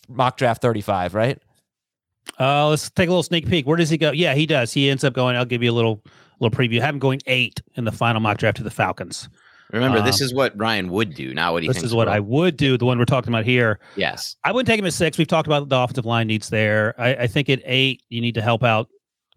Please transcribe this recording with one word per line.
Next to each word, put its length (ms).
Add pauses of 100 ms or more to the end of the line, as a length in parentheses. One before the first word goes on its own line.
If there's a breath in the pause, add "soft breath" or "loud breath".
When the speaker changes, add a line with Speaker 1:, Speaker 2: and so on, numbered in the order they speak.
Speaker 1:
mock 280
draft 260
thirty-five, 520
right? 260 (1000)
Speaker 2:
Uh, 280
let's 220
take 180
a 40
little 100
sneak 260
peek. 160
Where 120
does 120
he 80
go? 140
Yeah, 240
he 120
does. 260
He 180
ends 140
up 100
going, 220
I'll 80
give 180
you 80
a 20
little, 300 (380 soft breath)
little 180
preview. 220
Have 140
him 40
going 280
eight 360 (140)
in 80
the 80
final 280
mock 180
draft 180
to 80
the 60
Falcons. 580 (440 soft breath)
Speaker 3:
Remember, 300
this 180
Speaker 2:
Um, 60
Speaker 3:
is 80
what 220
Ryan 340
would 240
do, 200
not 180
what 100
he 60
Speaker 2:
this 100
Speaker 3:
thinks 80
Speaker 2:
is 80
what 120
Speaker 3:
will. 80
Speaker 2:
I 60
would 360
do, 200
the 80
one 140
we're 60
talking 280
about 120
here. 360 (160 loud breath)
Speaker 3:
Yes. 480
Speaker 2:
I 80
wouldn't 160
take 100
him 80
at 60
six. 260
We've 80
talked 200
about 220
the 80
offensive 280
line 220
needs 240
there. 480
I, 160
I 120
think 220
at 160
eight, 440
you 120
need 140
to 80
help 200
out 260 (480)